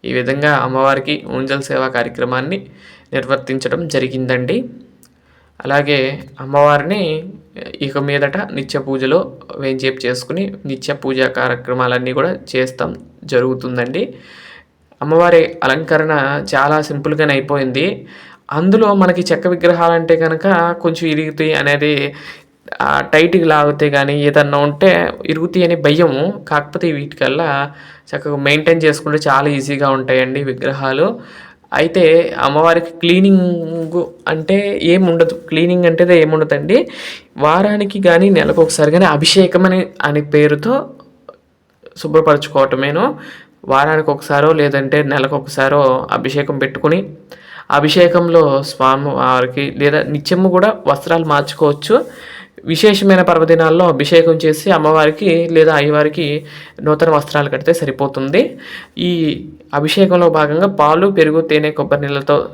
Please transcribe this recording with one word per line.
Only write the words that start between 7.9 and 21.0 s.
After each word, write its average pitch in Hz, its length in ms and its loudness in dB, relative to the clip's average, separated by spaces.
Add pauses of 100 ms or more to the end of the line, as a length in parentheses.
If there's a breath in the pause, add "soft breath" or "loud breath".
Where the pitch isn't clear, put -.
మీదట 143 540 -4
నిత్య 135 260 -6
పూజలో 135 540 -2 (240)
వేంచేపు 131 500 -6
చేసుకుని 156 480 -6 (120)
నిత్య 139 260 -8
పూజా 131 340 -2
కార్యక్రమాలన్నీ 127 840 -4
కూడా 147 240 -2 (200)
చేస్తాం, 127 400 -4 (280)
జరుగుతుందండి. 127 920 -4 (880 loud breath)
అమ్మవారి 165 600 2
అలంకరణ 147 800 -2 (100)
చాలా 147 260 0
సింపుల్గానే 151 540 -2
అయిపోయింది. 139 720 -2 (460 loud breath)
అందులో 202 420 2
మనకి 180 260 2
చెక్క 170 260 -2
విగ్రహాలంటే 170 680 2
కనుక 170 680 0
కొంచెం 165 280 -4